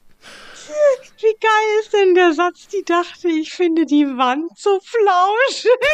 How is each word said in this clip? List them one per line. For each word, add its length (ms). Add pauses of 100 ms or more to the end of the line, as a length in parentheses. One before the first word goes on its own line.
(1200)
Wie 220
geil 420
ist 100
denn 220
der 180
Satz, 360
die 180
dachte, 420
ich 240
finde 320
die 220
Wand 500
so 260
flauschig? 880 (240)